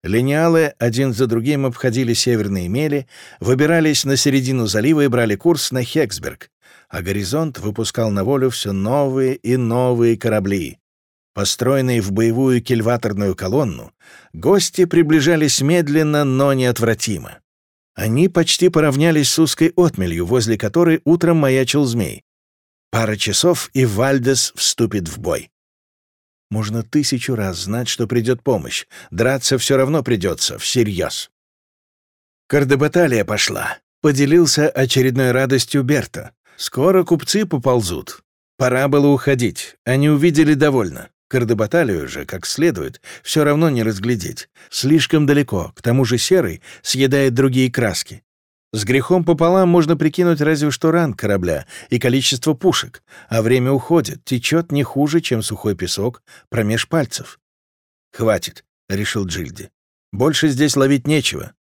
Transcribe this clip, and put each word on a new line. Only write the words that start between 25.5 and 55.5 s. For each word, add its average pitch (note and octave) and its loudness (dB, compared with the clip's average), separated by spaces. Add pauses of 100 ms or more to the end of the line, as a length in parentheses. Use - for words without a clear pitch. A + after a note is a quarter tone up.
Можно G#2+ -4
тысячу C3+ -2
раз F#2+ -4
знать, G#2+ -6
что - -4
придёт A#2+ -2
помощь. F2 -4 (240)
Драться B2+ 0
всё C3+ 0
равно C3+ 0
придётся, F#2+ -2
всерьёз. G#2 -2 (1160)
"Кардебаталия C#3 2
пошла", - -4 (220)
поделился D3 4
очередной C3 0
радостью C3+ 0
Берта. B2+ -4 (220)
"Скоро F3 0
купцы G3 0
поползут. A#2+ -2 (360)
Пора B2+ 0
было C#3+ 4
уходить. C3 0 (100)
Они C3+ 2
увидели D3+ 4
довольно. C3 0 (180)
Кардебаталию A2+ 0
же, C#2 -10
как F#2 -12
следует, G#2+ -4 (200)
всё - 0
равно D3+ 2
не A#2+ 0
разглядеть. A2 -4 (200)
Слишком D3+ 2
далеко, C3+ 0
к - -20
тому B2 2
же A#2 0
серый B2 0 (200)
съедает C3+ 2
другие B2+ 2
краски. - -4 (500)
С G#2+ -6
грехом C#3 2
пополам F3 4
можно E3+ 4
прикинуть D#3 0
разве D3 2
что D#3+ 0
ранг D#3+ 0
корабля F2+ -2 (220)
и B2 0
количество C3 0
пушек. - -2 (260)
А A2+ 0
время B2 2
уходит, C#3 -2
течёт D3+ -2
не C#3+ 0
хуже, D3+ 0
чем A#2 -2
сухой G2+ -4